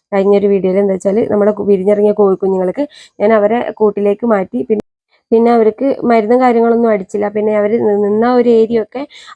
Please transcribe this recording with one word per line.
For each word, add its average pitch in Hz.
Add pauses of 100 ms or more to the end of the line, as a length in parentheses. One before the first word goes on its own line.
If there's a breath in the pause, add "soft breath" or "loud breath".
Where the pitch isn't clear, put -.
(120)
കഴിഞ്ഞൊരു 202
വീഡിയോയിൽ. 190
എന്താ 196
വെച്ചാല് 202
നമ്മള് 208
കു-, 202
വിരിഞ്ഞിറങ്ങിയ 202
കോഴിക്കുഞ്ഞുങ്ങൾക്ക് 190 (320 loud breath)
ഞാൻ 208
അവരെ 220 (120)
കൂട്ടിലേക്ക് 208
മാറ്റി. 214
പിന്നെ, 220 (520)
പിന്നെ 226
അവർക്ക് 226 (180)
മരുന്നും 233
കാര്യങ്ങളൊന്നും 233
അടിച്ചില്ല. 208
പിന്നെ 214
അവര് 208
നി-, 214
നിന്ന 208
ആ 247
ഒരു 240
ഏരിയ 226
ഒക്കെ 254 (340 loud breath)